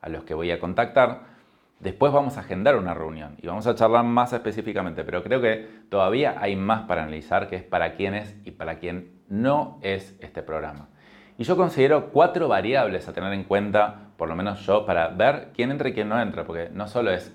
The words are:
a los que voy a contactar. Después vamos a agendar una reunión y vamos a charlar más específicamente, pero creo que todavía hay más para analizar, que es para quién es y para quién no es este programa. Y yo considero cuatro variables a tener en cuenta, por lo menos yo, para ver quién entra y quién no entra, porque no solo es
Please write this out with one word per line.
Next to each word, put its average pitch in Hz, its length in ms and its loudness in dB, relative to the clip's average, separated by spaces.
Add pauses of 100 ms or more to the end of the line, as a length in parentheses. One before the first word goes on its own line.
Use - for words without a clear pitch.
a - 80 -12
los 78 160 -10
que 80 100 -8
voy 85 180 -4
a 85 80 -4
contactar. 117 720 0 (500)
Después - 300 0
vamos 135 240 2
a 107 40 -10
agendar 95 360 0
una 90 180 -2
reunión 78 480 -10
y 82 60 -8
vamos 107 180 -6
a 120 80 2
charlar 117 300 6
más 120 280 2
específicamente, 101 680 -4
pero 87 220 -4
creo 127 160 0
que 110 260 0 (220)
todavía 101 500 2
hay 101 160 -2
más 104 280 0
para 82 200 -2
analizar, 80 460 -2
que - 80 -6
es 90 80 -10
para 85 300 -2
quién 98 200 -4
es 104 300 -10
y 90 80 -16
para 82 260 -10
quién 87 320 -10 (180)
no 131 540 -2
es 95 380 -4
este - 240 -12
programa. 76 460 -8 (480)
Y 120 40 -6
yo 165 140 2
considero 151 540 4
cuatro 170 360 4
variables 107 600 0
a - 40 -12
tener 95 200 -4
en 98 100 -4
cuenta, 104 760 2
por 80 120 -2
lo 82 80 -4
menos 98 280 -4
yo, 104 220 4
para 85 220 2
ver 107 480 2
quién 123 160 0
entra 139 160 -2
y 123 40 -2
quién 107 160 -2
no 117 140 0
entra, 87 220 -6
porque 85 280 -6
no 98 140 -6
solo 113 240 0
es 90 240 -2